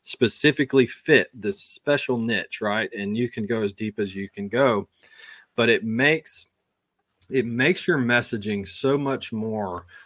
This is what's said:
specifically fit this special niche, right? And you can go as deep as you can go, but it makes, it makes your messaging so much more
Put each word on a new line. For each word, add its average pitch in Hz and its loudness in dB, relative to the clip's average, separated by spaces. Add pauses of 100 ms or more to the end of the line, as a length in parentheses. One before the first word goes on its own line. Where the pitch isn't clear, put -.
specifically 135 2
fit - 2
this 101 -6
special - -2
niche, 113 -4
right? 104 -2
And 104 -4
you 117 0
can 110 -6
go 110 -2
as 101 0
deep 107 -6
as 98 -4
you 98 -8
can 101 -10
go, 113 2 (720)
but 117 4
it 107 2
makes, 131 0 (840)
it 127 0
makes 131 0
your 170 2
messaging 110 0
so 139 0
much 139 -4
more 107 -6 (200)